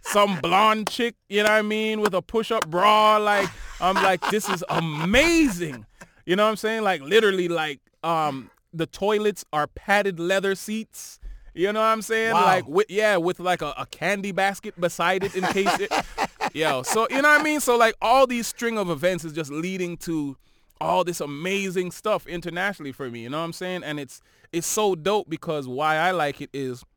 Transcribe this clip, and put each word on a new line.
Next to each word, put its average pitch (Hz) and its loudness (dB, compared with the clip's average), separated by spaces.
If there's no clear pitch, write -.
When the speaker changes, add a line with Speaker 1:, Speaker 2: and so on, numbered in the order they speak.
Speaker 1:
Some 202 2
blonde 214 2
chick, 240 -2
you 202 -2
know 214 4
what - 6
I 214 4
mean, 214 -2
with 208 2
a 180 0
push-up 220 -2
bra. 214 6
Like, 208 2
I'm 185 2
like, 190 2
"This 208 -2
is 165 -4
amazing." 170 2
You 175 2
know 208 2
what 214 4
I'm 214 -2
saying? 220 -2
Like, 185 0
literally, 190 2
like, 156 -2
um, 151 -2
the 165 -4
toilets 208 -2
are 151 0
padded 196 0
leather 190 0
seats. - -12
You 190 0
know 220 -2
what 220 2
I'm 220 2
saying? 226 -2
Speaker 2:
Wow. 180 6
Speaker 1:
Like, 185 4
with, 180 2
yeah, 202 2
with, 175 0
like, 175 0
a, 147 -6
a 127 -6
candy 196 -4
basket 196 -2
beside 180 0
it 196 -6
in 185 -2
case 196 0
it, 202 -4
<laughs> - -6
yo. 143 0
So, 220 0
you 269 0
know 294 6
what 294 6
I - -2
mean? 302 0
So, 240 2
like, 226 4
all 254 6
these 240 -4
string 233 -4
of 190 -2
events 170 -2
is 160 -12
just 147 -8
leading 175 -6
to 147 -6
all 175 2
this 175 -4
amazing 180 -4
stuff 208 -2
internationally 175 -6
for 127 -10
me, 117 -10
you 117 -10
know 147 -4
what 165 -4
I'm 165 -10
saying? 180 -8
And 147 -8
it's, - -14
it's 165 -4
so 208 0
dope 185 -2
because 151 -6
why 151 0
I 175 2
like 147 -2
it 139 -14
is 131 -8